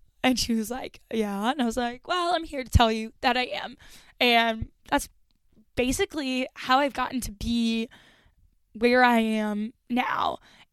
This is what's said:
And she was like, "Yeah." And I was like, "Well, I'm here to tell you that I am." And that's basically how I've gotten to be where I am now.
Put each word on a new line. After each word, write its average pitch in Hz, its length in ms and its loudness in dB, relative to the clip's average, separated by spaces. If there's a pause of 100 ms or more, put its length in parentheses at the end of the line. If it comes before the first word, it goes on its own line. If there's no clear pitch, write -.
(240)
And 254 160 2
she - 140 -2
was 220 180 -2
like, 269 280 -10 (140)
"Yeah." 208 380 -2
And 302 100 -2
I 240 40 2
was 226 120 -2
like, 240 300 -6
"Well, 349 260 0
I'm 330 100 -2
here 285 200 -8
to 233 80 -14
tell 226 200 6
you 220 300 -4
that 247 160 2
I 254 60 0
am." - 340 -10 (420)
And 233 500 2 (200)
that's 277 200 0 (640)
basically 254 800 -2
how 254 240 2
I've 285 140 0
gotten 254 280 -6
to 220 100 -8
be 226 560 -2 (840)
where 240 300 4
I 240 160 6
am 214 540 -2 (160)
now. - 500 -2 (340)